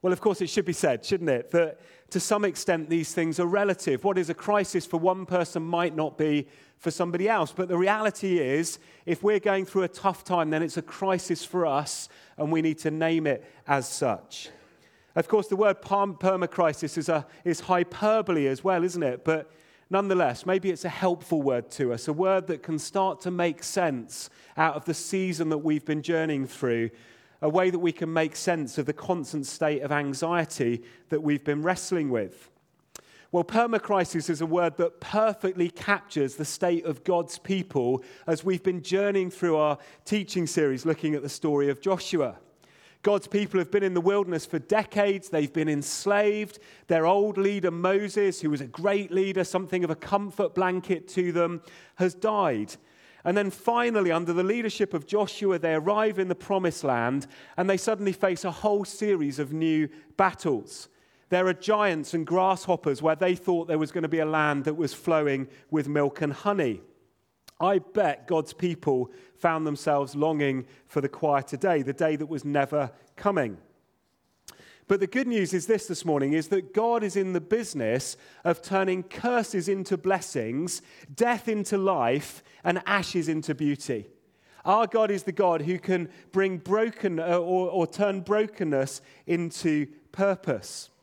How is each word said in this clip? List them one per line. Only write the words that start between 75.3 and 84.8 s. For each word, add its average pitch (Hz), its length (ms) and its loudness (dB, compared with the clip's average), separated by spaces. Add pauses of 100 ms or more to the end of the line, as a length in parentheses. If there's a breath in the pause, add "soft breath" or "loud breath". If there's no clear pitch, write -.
is 170 120 0
this, 220 200 0
this - 180 -8
morning, 147 300 2
is 156 140 0
that 185 260 -2
God 233 280 2
is 196 140 -2
in 190 160 0
the 175 80 0
business 139 800 -2 (260 loud breath)
of 170 160 2
turning 190 420 0
curses 220 640 -2
into 190 300 -2
blessings, 156 840 -2 (300 loud breath)
death 233 360 0
into 208 300 0
life, 147 640 0 (180 loud breath)
and 175 220 0
ashes 180 440 0
into 156 260 -2
beauty. 139 540 -2 (560 soft breath)
Our 214 220 4